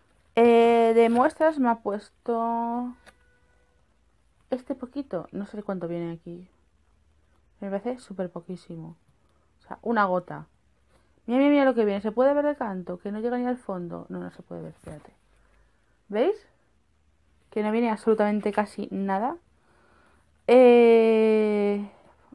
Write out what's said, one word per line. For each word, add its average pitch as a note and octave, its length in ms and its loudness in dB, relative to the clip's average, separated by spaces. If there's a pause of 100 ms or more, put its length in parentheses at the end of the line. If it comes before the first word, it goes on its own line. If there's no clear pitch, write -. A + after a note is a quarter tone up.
(360)
Eh, A#3 580 6
de A#3 140 6
muestras D#4 500 2
me B3 100 2
ha A3+ 120 0
puesto A#3 1120 -6 (1600)
este C4 260 -8
poquito, B3 560 -12
no G3+ 140 -10
sé G#3 180 -14
cuánto F3 240 -8
viene E3+ 240 -8
aquí. F3 360 -18 (1120)
Me G3+ 100 -12
parece A#3+ 280 -8
súper F#3 320 -12
poquísimo. E3+ 680 -16 (640)
O - 80 -20
sea, - 160 -16
una G#3+ 220 0
gota. F3 420 -6 (800)
Mira, A#3+ 120 -2
mira, C#4+ 120 4
mira C#4+ 140 4
lo C4 100 2
que A3 100 0
viene. G3+ 160 -2
¿Se G#3+ 120 -6
puede C4 220 2
ver D4 100 -2
de D4 120 -2
canto? F#3 420 -10
Que G3+ 140 -12
no G#3+ 80 -10
llega A#3+ 180 -4
ni B3 80 -4
al B3 100 -4
fondo. F3 520 -12
No, F3+ 100 -12
no F3+ 120 -12
se - 120 -20
puede - 200 -16
ver, A2+ 100 -16
espérate. - 400 -20 (960)
¿Veis? C4 260 0 (1160)
Que G#3 120 -4
no G#3+ 100 -2
viene A#3 180 0
absolutamente G#3 600 0
casi G#3 380 -6
nada. G3 460 -4 (1080)
Eh, A3 1400 6 (460)